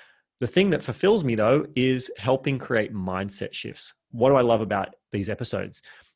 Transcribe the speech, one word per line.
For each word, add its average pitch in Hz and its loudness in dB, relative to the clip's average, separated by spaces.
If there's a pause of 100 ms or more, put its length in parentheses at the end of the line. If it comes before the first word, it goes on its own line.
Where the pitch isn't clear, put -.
(380)
The 123 -2
thing 190 2
that 151 0
fulfills 175 2
me, 120 0
though, 123 2
is 127 0 (100)
helping 135 0
create 107 -2
mindset 95 -6
shifts. - -12 (200)
What 120 4
do 139 8
I 127 6
love 117 4
about 98 -4 (160)
these 101 -4
episodes? 104 -6 (340)